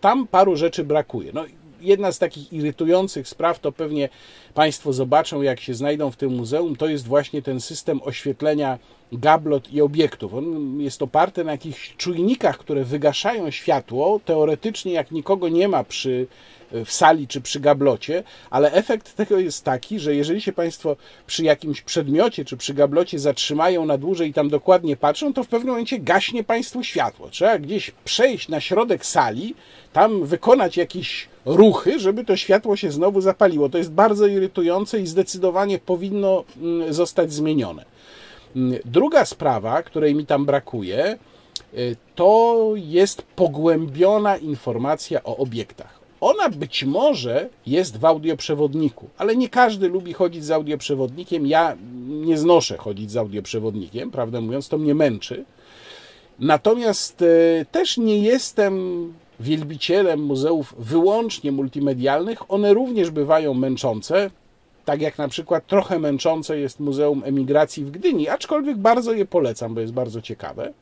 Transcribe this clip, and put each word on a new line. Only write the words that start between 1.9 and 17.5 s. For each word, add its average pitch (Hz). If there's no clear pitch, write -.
z -
takich 160
irytujących 160
spraw, 165
to 147
pewnie 151
państwo 151
zobaczą, 143
jak 135
się -
znajdą 143
w -
tym 131
muzeum, 139
to 156
jest 143
właśnie 143
ten 127
system 147
oświetlenia 143
gablot 151
i 147
obiektów. 147
On 147
jest 139
oparty 165
na 156
jakichś 147
czujnikach, 180
które 139
wygaszają 151
światło, 156
teoretycznie, 160
jak 156
nikogo 175
nie 170
ma 160
przy, 127
w -
sali 160
czy -
przy -